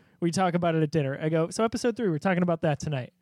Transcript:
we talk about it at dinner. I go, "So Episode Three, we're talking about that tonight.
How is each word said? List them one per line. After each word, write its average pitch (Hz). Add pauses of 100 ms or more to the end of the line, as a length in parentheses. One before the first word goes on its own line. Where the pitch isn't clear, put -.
(200)
we 170
talk 180
about 170
it 160
at 147
dinner. 139
I 156
go, 160
"So 220
Episode 226
Three, 233
we're 156
talking 180
about 175
that 151
tonight. 143